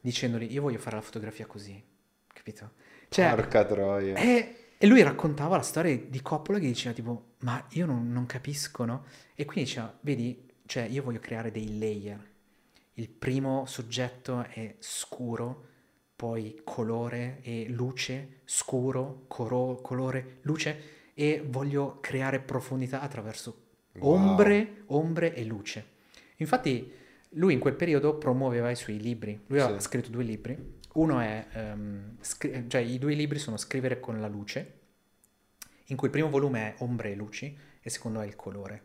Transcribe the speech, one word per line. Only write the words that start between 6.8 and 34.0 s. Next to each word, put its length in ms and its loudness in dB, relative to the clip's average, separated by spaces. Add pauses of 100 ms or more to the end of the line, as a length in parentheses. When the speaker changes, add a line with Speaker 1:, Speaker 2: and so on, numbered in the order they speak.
Speaker 1:
tipo, 460 -6
"Ma 320 -2
io 140 0
non, 260 0
non 140 0
capisco", 600 -6
no? 200 -4 (300)
E 100 -4
quindi 240 -4
diceva, 320 -8
"Vedi, 480 -4 (160)
cioè 180 -4
io 200 -4
voglio 160 -4
creare 320 -6
dei 260 -6
layer. 420 -4 (760)
Il 140 -10
primo 580 -2
soggetto 840 -4
è 300 -12
scuro, 840 -6 (500)
poi 480 -6
colore 800 -4
e 260 -8
luce, 760 -4
scuro, 840 -2
coro-, 540 -2
colore, 600 -4
luce, 540 -4 (180)
e 340 2
voglio 520 -2
creare 400 -2
profondità 640 -4
attraverso 640 -10 (340)
Speaker 2:
Wow. 160 8
Speaker 1:
ombre, 720 6
ombre 480 2
e 100 -6
luce". 500 -8 (440)
Infatti 520 0 (400)
lui 220 4
in 60 4
quel 160 2
periodo 420 4
promuoveva 520 2
i 60 -2
suoi 240 -8
libri. 480 -4
Lui 120 2
ha 200 4
Speaker 2:
Sì. 40 -4
Speaker 1:
scritto 260 -2
due 140 -4
libri. 520 -6 (180)
Uno 260 4
è, 320 -2
ehm, 680 -8
scri-, 480 -6
cioè 140 2
i 180 -2
due 160 0
libri 240 -2
sono 180 -6
Scrivere 420 -2
con 200 -8